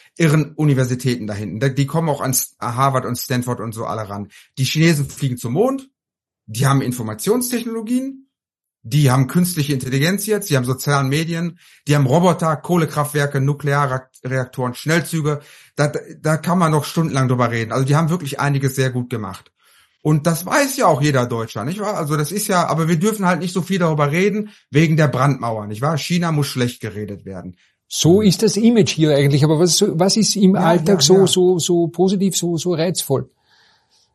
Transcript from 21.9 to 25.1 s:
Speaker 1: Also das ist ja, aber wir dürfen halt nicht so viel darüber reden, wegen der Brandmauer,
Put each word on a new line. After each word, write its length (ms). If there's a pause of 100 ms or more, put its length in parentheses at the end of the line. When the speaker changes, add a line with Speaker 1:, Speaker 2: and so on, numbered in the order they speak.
Speaker 1:
Also 180
das 160
ist 160
ja, 180
aber 220
wir 100
dürfen 280
halt 140
nicht 120
so 80
viel 180
darüber 320
reden, 380 (220)
wegen 260
der 100
Brandmauer, 600